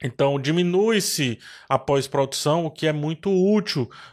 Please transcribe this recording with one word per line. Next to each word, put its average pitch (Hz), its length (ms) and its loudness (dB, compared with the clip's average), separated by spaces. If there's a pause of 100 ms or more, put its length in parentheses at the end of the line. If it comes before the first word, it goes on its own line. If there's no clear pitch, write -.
Então, 139 360 0
diminui-se 175 1000 0 (280)
a 135 120 2
pós-produção, 139 880 0
o 151 40 -6
que 160 160 -6
é 156 60 2
muito 151 380 -4
útil 196 600 2 (220)